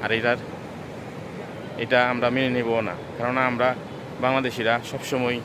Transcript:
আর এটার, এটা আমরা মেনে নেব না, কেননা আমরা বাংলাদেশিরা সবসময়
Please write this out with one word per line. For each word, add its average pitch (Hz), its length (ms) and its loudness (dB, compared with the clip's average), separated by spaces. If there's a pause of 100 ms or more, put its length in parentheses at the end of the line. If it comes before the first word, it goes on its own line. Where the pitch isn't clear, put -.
আর 104 80 0
এটার, 117 260 4 (1400)
এটা 123 320 4
আমরা 123 200 2
মেনে 131 200 2
নেব 117 300 2
না, 98 160 -2 (220)
কেননা 127 280 2
আমরা 123 300 2 (460)
বাংলাদেশিরা 123 580 2 (120)
সবসময় 123 540 -2